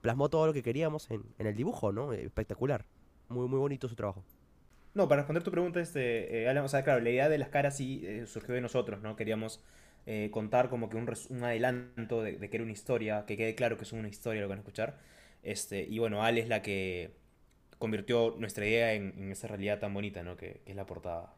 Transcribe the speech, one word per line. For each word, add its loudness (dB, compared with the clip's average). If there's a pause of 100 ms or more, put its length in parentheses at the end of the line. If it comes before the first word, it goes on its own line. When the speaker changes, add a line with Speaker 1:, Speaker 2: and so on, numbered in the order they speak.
Speaker 1:
plasmó 2
todo 6
lo 4
que 0
queríamos 0
en, -4 (140)
en -2
el 0
dibujo, 0
¿no? -2
Espectacular, -2 (440)
muy, -2
muy 2
bonito 0
su -8
trabajo. -4 (720)
Speaker 2:
No, 4
para 8
responder 0
tu -2
pregunta, 0
este, 0
eh, 4
Alan, 4
o -2
sea, 2
claro, 6
la 2
idea 6
de 4
las 0
caras 2
sí, -4
eh, -6
surgió -6
de 2
nosotros, 0
¿no? -6
Queríamos, -2 (440)
eh, -2
contar 4
como -2
que -6
un -2
res-, -6
un -6
adelanto 0
de, -4
de -8
que -2
era 0
una -6
historia, 0
que -4
quede 0
claro 2
que -10
es -12
una -6
historia -4
lo 0
que -2
van -4
a -12
escuchar. -4 (440)
Este, -4
y -6
bueno, 2
Ale 4
es -2
la 0
que -4 (640)
convirtió 2
nuestra -2
idea 4
en, -4
en -6
esa -8
realidad -2
tan -4
bonita, -4
¿no? -10
Que, -12
que -16
es -10
la -6
portada. -8